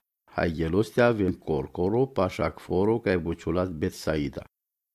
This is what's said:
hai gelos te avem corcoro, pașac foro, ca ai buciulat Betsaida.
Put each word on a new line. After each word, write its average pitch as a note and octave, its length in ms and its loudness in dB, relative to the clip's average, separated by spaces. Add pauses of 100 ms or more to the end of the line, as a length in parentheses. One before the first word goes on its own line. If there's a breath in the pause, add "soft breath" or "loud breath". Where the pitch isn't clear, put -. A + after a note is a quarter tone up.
(320)
hai E2+ 200 0
gelos D#2+ 380 0
te - 120 2
avem G#2+ 320 4
corcoro, F2+ 760 -2
pașac F2+ 520 -2
foro, G2+ 400 0
ca G2+ 100 -2
ai F#2 100 2
buciulat E2+ 520 -2
Betsaida. D#2 720 -4 (520)